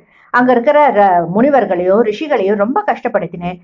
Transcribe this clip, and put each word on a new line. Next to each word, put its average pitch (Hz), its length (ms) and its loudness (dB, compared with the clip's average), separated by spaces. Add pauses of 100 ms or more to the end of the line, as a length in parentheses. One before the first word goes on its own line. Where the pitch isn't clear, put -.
(320)
அங்க 254 200 2
இருக்கிற 233 380 2
ர-, 196 360 2 (100)
முனிவர்களையோ 202 680 0
ரிஷிகளையோ 214 520 -2
ரொம்ப 254 300 0
கஷ்டப்படுத்தினேன். 185 800 -6